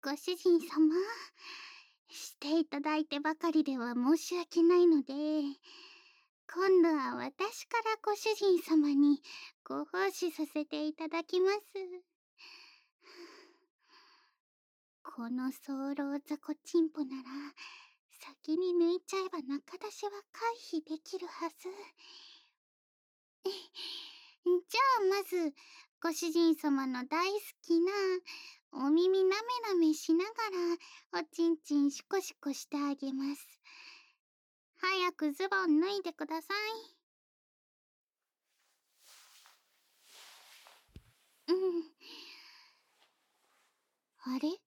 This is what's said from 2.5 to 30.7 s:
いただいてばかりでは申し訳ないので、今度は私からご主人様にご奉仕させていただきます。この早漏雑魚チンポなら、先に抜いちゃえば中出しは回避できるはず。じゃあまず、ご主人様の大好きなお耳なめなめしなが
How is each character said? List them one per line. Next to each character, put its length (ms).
い 60
た 140
だ 160
い 100
て 140
ば 160
か 160
り 120
で 140
は 160
申 240
し 200
訳 260
な 120
い 120
の 140
で、 120
今 280
度 140
は 200
私 520
か 120
ら 40
ご 140
主 200
人 240
様 340
に 280
ご 200
奉 260
仕 200
さ 140
せ 200
て 220
い 60
た 160
だ 140
き 180
ま 100
す。 80
こ 260
の 220
早 420
漏 320
雑 140
魚 240
チ 160
ン 100
ポ 140
な 140
ら、 60
先 100
に 180
抜 220
い 100
ち 100
ゃ 100
え 40
ば 100
中 380
出 140
し 140
は 60
回 240
避 80
で 120
き 200
る 80
は 220
ず。 60
じ 80
ゃ 40
あ 80
ま 140
ず、 300
ご 120
主 180
人 240
様 320
の 180
大 220
好 60
き 200
な 100
お 180
耳 340
な 60
め 40
な 20
め 180
し 200
な 100
が 80